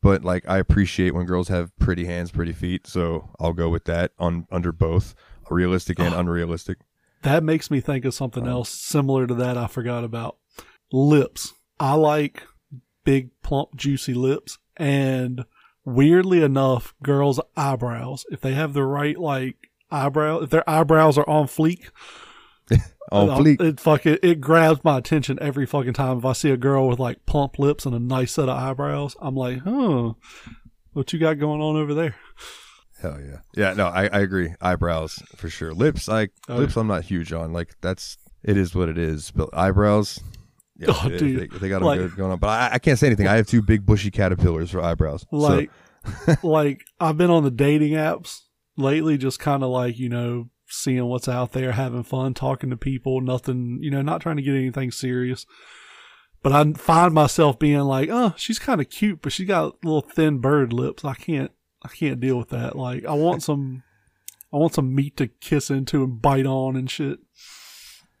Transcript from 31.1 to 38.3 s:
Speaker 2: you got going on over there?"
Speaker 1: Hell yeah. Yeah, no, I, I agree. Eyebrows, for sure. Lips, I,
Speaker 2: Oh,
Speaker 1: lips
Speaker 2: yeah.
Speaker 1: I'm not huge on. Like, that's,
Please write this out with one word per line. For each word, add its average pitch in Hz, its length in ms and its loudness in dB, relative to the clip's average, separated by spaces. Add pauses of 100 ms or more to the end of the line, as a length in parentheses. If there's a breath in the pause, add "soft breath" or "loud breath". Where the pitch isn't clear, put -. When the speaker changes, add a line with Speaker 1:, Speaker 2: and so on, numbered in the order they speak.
Speaker 2:
you 165 60 -4
got 156 200 2
going 151 220 -2
on 151 160 0
over 151 160 -2
there?" 151 240 -2 (880 loud breath)
Speaker 1:
Hell 73 180 -8
yeah. 69 200 -16 (140)
Yeah, 98 200 0
no, 98 140 2
I, 92 180 0
I 104 140 0
agree. 92 420 -2
Eyebrows, 85 600 -2 (140)
for 85 140 -10
sure. 80 240 -10
Lips, 139 340 0
I, 107 200 0 (200)
Speaker 2:
Oh, 120 80 -6
Speaker 1:
lips 135 200 0
Speaker 2:
yeah. 117 40 0
Speaker 1:
I'm 110 60 0
not 92 180 -2
huge 85 300 -4
on. 82 180 -6
Like, 85 300 -8
that's, - 340 -6 (260)